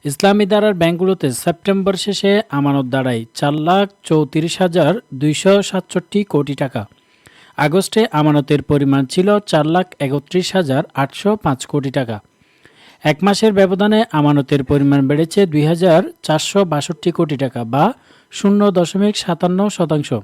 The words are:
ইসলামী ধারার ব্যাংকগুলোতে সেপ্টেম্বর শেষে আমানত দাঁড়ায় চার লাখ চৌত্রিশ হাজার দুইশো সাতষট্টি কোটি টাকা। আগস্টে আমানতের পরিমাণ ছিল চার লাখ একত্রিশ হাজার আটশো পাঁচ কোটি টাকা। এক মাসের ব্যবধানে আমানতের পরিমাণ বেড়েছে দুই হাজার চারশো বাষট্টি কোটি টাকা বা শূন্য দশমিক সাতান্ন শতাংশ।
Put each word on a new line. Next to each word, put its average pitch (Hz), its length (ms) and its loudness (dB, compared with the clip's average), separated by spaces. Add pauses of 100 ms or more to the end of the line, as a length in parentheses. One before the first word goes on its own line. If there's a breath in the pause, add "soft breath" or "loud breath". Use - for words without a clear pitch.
ইসলামী 202 400 2
ধারার 208 360 2
ব্যাংকগুলোতে 175 460 0 (160)
সেপ্টেম্বর 190 540 0
শেষে 196 340 -2 (200)
আমানত 139 420 0
দাঁড়ায় 127 280 -2 (140)
চার 147 200 -2 (120)
লাখ 190 180 2 (180)
চৌত্রিশ 160 540 0
হাজার 170 340 2 (220)
দুইশো 151 400 2 (160)
সাতষট্টি 185 540 -4
কোটি 143 320 -2
টাকা। 127 260 -6 (760 soft breath)
আগস্টে 175 440 0 (100)
আমানতের 147 520 2
পরিমাণ 139 400 2 (100)
ছিল 185 140 2 (240)
চার 151 140 2 (100)
লাখ 180 100 2 (140)
একত্রিশ 147 560 -4
হাজার 139 260 0 (140)
আটশো - 340 -4 (140)
পাঁচ 139 220 -2
কোটি 139 260 -4
টাকা। 117 260 -6 (840 soft breath)
এক 151 200 2
মাসের 202 300 2
ব্যবধানে 196 460 2 (120)
আমানতের 147 520 2
পরিমাণ 143 440 2
বেড়েছে 160 380 0
দুই 151 200 0
হাজার 170 360 4 (220)
চারশো 156 420 -2
বাষট্টি 160 460 -4
কোটি 156 260 -2
টাকা 135 280 -6
বা 135 200 0 (460 soft breath)
শূন্য 202 300 0 (100)
দশমিক 190 460 0
সাতান্ন 180 420 -2 (100)
শতাংশ। 156 400 -4 (140)